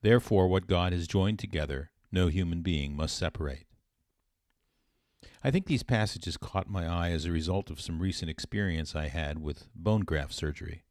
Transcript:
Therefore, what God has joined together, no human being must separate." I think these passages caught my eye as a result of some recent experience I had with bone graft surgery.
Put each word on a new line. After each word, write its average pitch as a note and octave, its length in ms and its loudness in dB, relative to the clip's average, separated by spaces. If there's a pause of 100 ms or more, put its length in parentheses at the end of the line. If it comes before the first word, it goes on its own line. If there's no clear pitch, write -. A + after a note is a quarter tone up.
Therefore, G#2+ 460 6
what F#2 220 2
God F2+ 240 2
has F2 160 0
joined G2 320 2
together, D2 500 -4 (220)
no F#2 160 4
human E2+ 340 0
being D2 320 0
must D#2 220 -2
separate." D2+ 500 -4 (1800)
I C3+ 80 2
think F#3 160 2
these C3 160 2
passages G#2+ 540 0
caught - 340 -4
my F2+ 160 -2
eye E2+ 240 0
as D#2+ 140 0
a F2 80 0
result F2 360 0
of D#2 120 -10
some E2 200 -6
recent F#2 300 -4
experience E2 640 -4
I D2+ 140 -2
had D2+ 320 -4
with D2 340 -8
bone G#2 280 2
graft D2+ 300 -2
surgery. - 580 -6